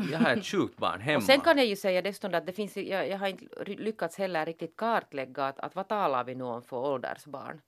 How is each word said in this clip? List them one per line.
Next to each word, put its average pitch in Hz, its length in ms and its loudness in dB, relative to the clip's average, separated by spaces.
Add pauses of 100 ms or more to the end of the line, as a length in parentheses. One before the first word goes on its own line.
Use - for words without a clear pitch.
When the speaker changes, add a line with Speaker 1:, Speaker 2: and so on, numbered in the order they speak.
(120)
Speaker 1:
jag 156 60 0
har 165 120 4
ett 117 160 2
sjukt 156 300 0
barn 92 240 0
hemma. 143 160 2
Speaker 2:
<laughs> - 20 4
Och 117 40 2
sen 269 180 8
kan 302 180 6
jag 262 80 6
ju 202 100 0
säga 185 260 2
dessutom 190 320 -4
att 160 120 0
det 185 60 -4
finns, 208 240 -6
jag, 185 320 -2
jag 190 100 -4
har 196 100 -2
inte - 160 -8
ry-, - 320 -10
lyckats 202 420 -4
heller 175 280 0
riktigt 165 300 -8
kartlägga 139 720 -2
att, 135 140 -6
att - 160 -8
vad 190 120 -4
talar 160 360 2
vi 127 100 -8
nu 127 100 -8
om 120 180 -4
för 127 140 -10
åldersbarn? 135 920 -4